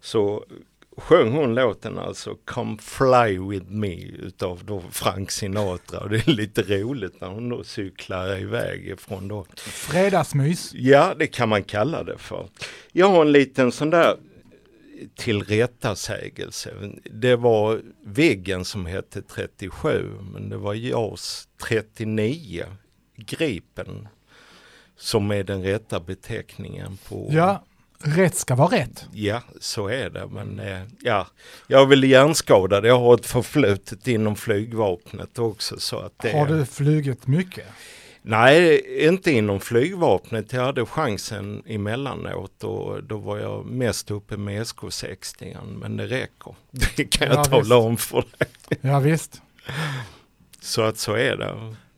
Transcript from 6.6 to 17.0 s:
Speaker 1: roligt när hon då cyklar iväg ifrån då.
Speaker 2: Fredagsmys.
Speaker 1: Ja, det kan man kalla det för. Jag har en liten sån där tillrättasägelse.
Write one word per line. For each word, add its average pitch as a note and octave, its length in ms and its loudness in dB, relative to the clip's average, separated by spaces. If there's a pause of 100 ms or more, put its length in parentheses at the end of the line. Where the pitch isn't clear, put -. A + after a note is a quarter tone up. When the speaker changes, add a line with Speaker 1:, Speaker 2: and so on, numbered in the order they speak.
Speaker 1:
roligt G2+ 580 -4
när F2+ 80 -10
hon A2 200 -8
då - 160 -8
cyklar F#2+ 760 -8
iväg G2 480 -6
ifrån F#2+ 400 -10
då. G2+ 180 -10 (100)
Speaker 2:
Fredagsmys. E3 1160 0
Speaker 1:
Ja, C#3 440 6
det D#3 80 0
kan A#2+ 220 -2
man G#2+ 140 2
kalla A2 420 -2
det - 140 -10
för. F#2 300 -12 (440)
Jag F3+ 160 4
har F3 140 8
en D3+ 100 6
liten C3 400 6
sån D3+ 180 -2
där D#3+ 260 4 (1000)
tillrättasägelse. G#2 1600 -4 (360)